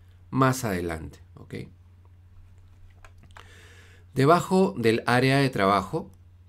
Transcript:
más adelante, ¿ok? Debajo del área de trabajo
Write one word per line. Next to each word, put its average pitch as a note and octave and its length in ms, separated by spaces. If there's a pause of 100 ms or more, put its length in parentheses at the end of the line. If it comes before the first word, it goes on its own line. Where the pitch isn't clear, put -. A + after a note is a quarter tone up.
(300)
más B2+ 360
adelante, F2 540 (160)
¿ok? - 200 (2500)
Debajo E3+ 640
del A2+ 280
área C3 320
de C3+ 120
trabajo G2 600 (380)